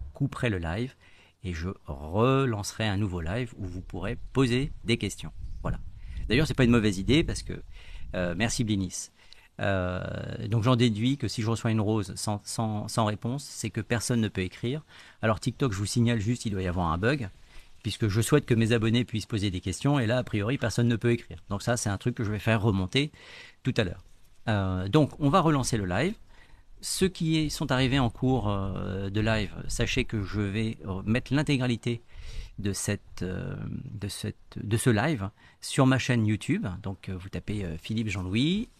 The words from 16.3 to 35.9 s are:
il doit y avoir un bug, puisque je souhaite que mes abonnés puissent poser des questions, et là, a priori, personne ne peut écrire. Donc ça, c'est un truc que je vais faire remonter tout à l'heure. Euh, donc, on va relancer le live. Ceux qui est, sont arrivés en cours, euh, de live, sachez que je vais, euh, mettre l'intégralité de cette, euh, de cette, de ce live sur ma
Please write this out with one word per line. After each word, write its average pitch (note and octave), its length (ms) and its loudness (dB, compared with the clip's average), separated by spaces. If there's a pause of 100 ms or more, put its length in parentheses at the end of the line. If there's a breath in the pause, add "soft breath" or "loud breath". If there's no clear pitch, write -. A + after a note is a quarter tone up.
il A2 40 0
doit G2 120 -2
y F#2 40 -2
avoir F2 220 2
un D#2+ 100 2
bug, A#2 300 0 (540 soft breath)
puisque A2 260 -2
je G2+ 120 2
souhaite D3 260 4
que A#2+ 80 4
mes A2+ 180 6
abonnés A2+ 320 4
puissent G#2 220 -4
poser G#2 240 -2
des F2+ 100 -4
questions, C#3 400 2
et A2 60 2
là, B2 120 2
a B2 60 -2
priori, A2 340 -2
personne A#2+ 300 2
ne A#2 80 4
peut A#2 160 2
écrire. A#2 360 -4
Donc G2+ 140 -4
ça, A#2+ 140 2
c'est - 120 -2
un G2 100 0
truc B2 180 -2
que B2 80 -2
je G#2 80 0
vais G#2 80 -2
faire A2+ 200 4
remonter A2 520 2 (500 loud breath)
tout B2+ 140 -2
à A2+ 80 4
l'heure. E2+ 180 -6 (460)
Euh, F#2+ 400 0
donc, D3 320 4
on D3 80 2
va F3 120 6
relancer D3 360 2
le G2 100 -2
live. B2 280 0 (640 soft breath)
Ceux - 280 0
qui D#3+ 300 2
est, D3+ 100 2
sont C#3+ 240 -2
arrivés C3 260 4
en A#2+ 120 4
cours, B2+ 380 2
euh, F#2+ 600 -2
de G2+ 120 0
live, G#2+ 340 0 (140)
sachez A#2+ 360 0
que G#2+ 180 -2
je G2 180 -2
vais, A2 440 -2
euh, F#2+ 200 -6
mettre A#2 280 0
l'intégralité B2+ 680 0 (560 loud breath)
de G2 140 -2
cette, - 500 -4
euh, F#2 340 -4 (120)
de G2+ 400 -8
cette, - 520 -10
de A2+ 160 0
ce B2 140 4
live A2 400 2 (300 soft breath)
sur - 260 4
ma C3 120 6